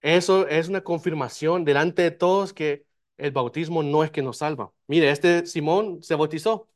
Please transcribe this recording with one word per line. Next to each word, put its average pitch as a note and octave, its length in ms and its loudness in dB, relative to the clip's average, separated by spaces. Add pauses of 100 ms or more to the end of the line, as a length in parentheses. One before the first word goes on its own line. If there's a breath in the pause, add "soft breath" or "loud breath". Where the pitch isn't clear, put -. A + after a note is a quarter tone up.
Eso F3+ 480 2
es D#3+ 200 0
una F#3+ 140 -4
confirmación D#3+ 800 -4
delante D#3 380 2
de E3 80 2
todos F#3 420 0
que D3 340 -6 (300)
el C#3 160 -4
bautismo D#3 500 -4
no D3 220 2
es D3+ 60 -4
que D#3 120 -4
nos B2+ 160 -6
salva. D3 340 -6 (140)
Mire, D3+ 240 4
este E3+ 360 2
Simón E3+ 560 -2
se D#3+ 120 -2
bautizó. D#3+ 600 -2